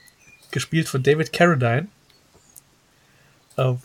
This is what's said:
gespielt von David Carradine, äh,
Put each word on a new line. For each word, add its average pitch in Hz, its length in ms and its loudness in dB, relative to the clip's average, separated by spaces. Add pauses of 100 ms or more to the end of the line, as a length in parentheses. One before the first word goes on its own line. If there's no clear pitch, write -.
(500)
gespielt 160 400 -4
von 131 120 -4
David 151 300 0
Carradine, 147 560 2 (1700)
äh, 131 160 0 (120)